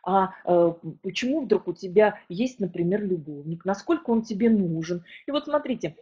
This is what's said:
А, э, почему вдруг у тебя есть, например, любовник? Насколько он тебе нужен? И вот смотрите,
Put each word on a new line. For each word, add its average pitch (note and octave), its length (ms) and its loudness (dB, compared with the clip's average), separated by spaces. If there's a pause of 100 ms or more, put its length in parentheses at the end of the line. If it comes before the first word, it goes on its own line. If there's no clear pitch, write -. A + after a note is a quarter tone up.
А, F#3+ 300 2 (120)
э, E3+ 280 4 (280)
почему B3+ 400 -4
вдруг G3+ 260 0
у F3 60 -4
тебя G3 460 2 (100)
есть, A3+ 300 -4
например, F3+ 440 -2
любовник? D#3+ 600 -6
Насколько A#3+ 460 -2
он A3+ 100 2
тебе A3 280 2
нужен? E3+ 540 0 (220)
И C#4 60 -10
вот C#4+ 140 -2
смотрите, C#4+ 560 -2